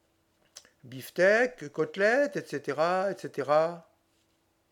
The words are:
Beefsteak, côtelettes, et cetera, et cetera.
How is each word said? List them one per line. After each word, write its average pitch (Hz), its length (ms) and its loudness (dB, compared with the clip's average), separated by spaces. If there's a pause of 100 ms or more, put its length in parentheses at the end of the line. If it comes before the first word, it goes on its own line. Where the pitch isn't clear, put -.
(840)
Beefsteak, 175 840 0
côtelettes, 202 640 0
et 156 80 -6
cetera, 170 680 -2
et 185 80 -8
cetera. 156 720 0 (800)